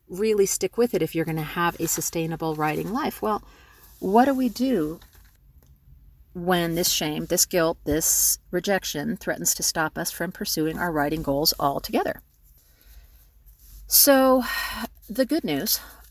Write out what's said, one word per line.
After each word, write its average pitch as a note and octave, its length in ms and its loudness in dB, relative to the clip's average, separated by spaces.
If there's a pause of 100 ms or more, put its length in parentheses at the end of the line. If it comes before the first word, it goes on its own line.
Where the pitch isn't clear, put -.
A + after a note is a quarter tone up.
really G3+ 380 2
stick - 320 -2
with A#3+ 160 2
it F#3 80 2
if D#3+ 140 -2
you're E3 100 0
gonna D#3+ 180 -4
have E3+ 380 -2
a E3 80 -2
sustainable D#3+ 680 -2
writing D#3 380 -2
life. C4+ 300 -4
Well, G#3+ 200 -2 (580)
what G#3+ 260 6
do C#4 80 4
we B3+ 160 0
do G#3 500 -2 (1300)
when F3 400 0
this F3 160 0
shame, D#3+ 360 -2
this F3 200 2
guilt, E3 380 2
this - 540 2 (120)
rejection F3+ 680 -2
threatens - 380 -2
to - 80 -10
stop D#3 340 -2
us E3+ 140 -6
from E3+ 200 -6
pursuing D#3+ 480 -4
our F3 140 -2
writing D3+ 300 0
goals C#3+ 360 0
altogether? - 600 -2 (1700)
So C4 580 6 (640)
the B3 180 0
good D4 160 0
news, D#3+ 380 -2 (300)